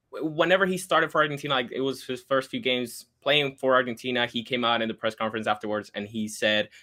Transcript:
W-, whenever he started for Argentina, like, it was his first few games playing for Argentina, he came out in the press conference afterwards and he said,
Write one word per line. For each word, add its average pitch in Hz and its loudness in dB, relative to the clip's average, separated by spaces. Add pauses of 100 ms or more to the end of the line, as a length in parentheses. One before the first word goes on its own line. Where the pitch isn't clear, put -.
(140)
W-, 156 -6
whenever 175 4
he 185 -2
started 160 2
for 156 2
Argentina, 147 0
like, 127 -2
it 127 -4
was 131 -4
his 127 -6
first 131 0
few 127 -6
games 123 -2 (160)
playing 143 2
for 131 2
Argentina, 123 0
he 117 -4
came 123 -4
out 117 2
in 113 -2
the 110 -4
press 110 -2
conference 110 -4
afterwards 107 -2
and 104 -6
he 110 -4
said, 107 0 (120)